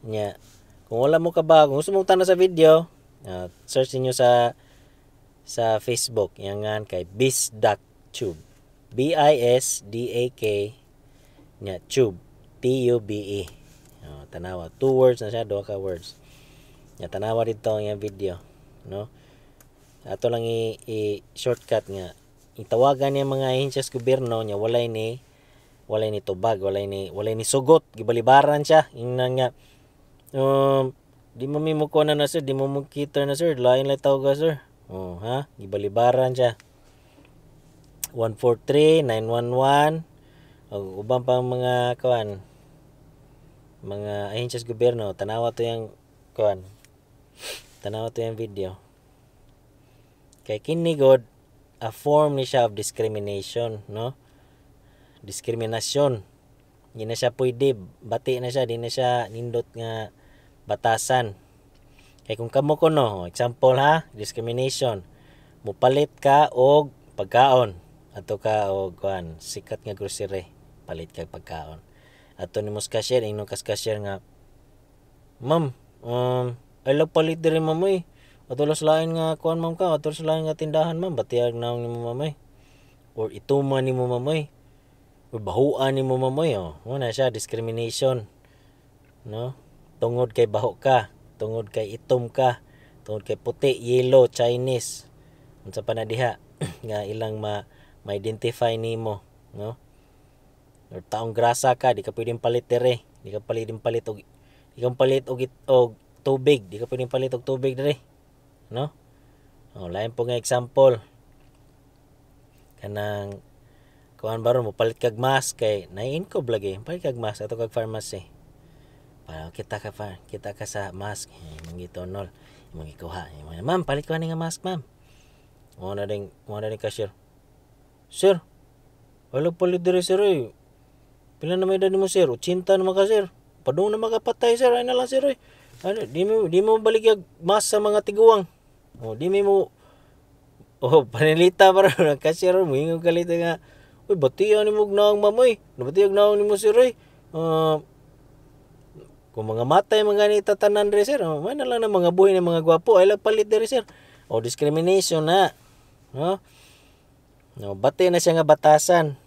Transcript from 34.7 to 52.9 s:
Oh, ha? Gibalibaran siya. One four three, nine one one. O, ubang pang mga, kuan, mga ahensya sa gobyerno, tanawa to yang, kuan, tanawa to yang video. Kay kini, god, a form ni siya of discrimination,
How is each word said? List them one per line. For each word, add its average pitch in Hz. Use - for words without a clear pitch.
Oh, 92
ha? 123
Gibalibaran 107
siya. 123
One 113
four 120
three, 151
nine 113
one 120
one. 147
O, 101
ubang 127
pang 127
mga, 123
kuan, 110
mga 101
ahensya 120
sa 117
gobyerno, 117
tanawa 113
to 117
yang, 113
kuan, 101
tanawa 110
to 117
yang 113
video. 98
Kay 107
kini, 165
god, 135
a 110
form 147
ni 131
siya 127
of 104
discrimination, 107